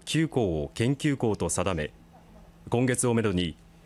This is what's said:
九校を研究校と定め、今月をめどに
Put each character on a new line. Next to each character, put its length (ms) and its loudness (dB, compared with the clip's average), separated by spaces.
九 220 0
校 360 0
を 100 -8
研 220 0
究 200 -2
校 200 0
と 140 -2
定 260 0
め、 160 -4
今 180 2
月 200 0
を 60 2
め 80 2
ど 100 2
に 240 0